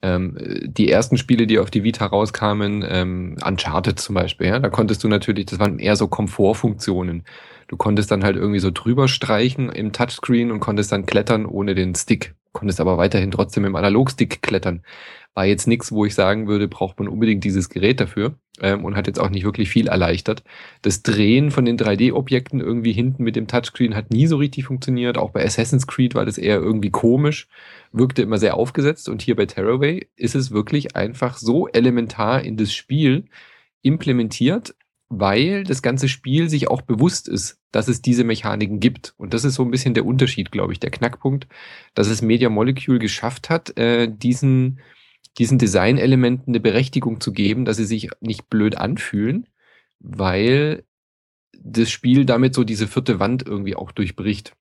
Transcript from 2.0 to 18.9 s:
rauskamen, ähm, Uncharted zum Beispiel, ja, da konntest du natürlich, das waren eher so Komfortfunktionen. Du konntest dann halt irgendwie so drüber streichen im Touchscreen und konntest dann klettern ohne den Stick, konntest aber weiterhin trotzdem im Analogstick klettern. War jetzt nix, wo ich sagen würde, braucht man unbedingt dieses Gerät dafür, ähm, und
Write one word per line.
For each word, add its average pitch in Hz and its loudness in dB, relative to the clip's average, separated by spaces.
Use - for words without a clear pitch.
rauskamen, 104 0
ähm, 90 -2
Uncharted - -2
zum - -6
Beispiel, 87 -2
ja, 104 2
da 135 0
konntest 107 0
du 113 2
natürlich, 101 0
das 92 -6
waren 101 2
eher 104 2
so 104 0
Komfortfunktionen. 95 0
Du - -10
konntest 104 0
dann 98 2
halt 101 4
irgendwie 101 0
so 92 2
drüber 123 2
streichen 127 0
im 107 -6
Touchscreen 120 0
und 107 -4
konntest 104 0
dann 98 -2
klettern 110 0
ohne 98 -2
den 92 0
Stick, - -2
konntest 98 -4
aber 90 2
weiterhin 95 2
trotzdem 101 -2
im 98 -2
Analogstick 104 2
klettern. 92 -2
War 95 0
jetzt 101 2
nix, 117 0
wo 104 0
ich 104 -2
sagen 104 0
würde, 104 0
braucht - -6
man 101 -4
unbedingt 104 0
dieses 95 0
Gerät 110 0
dafür, 104 -2
ähm, 98 0
und 98 -6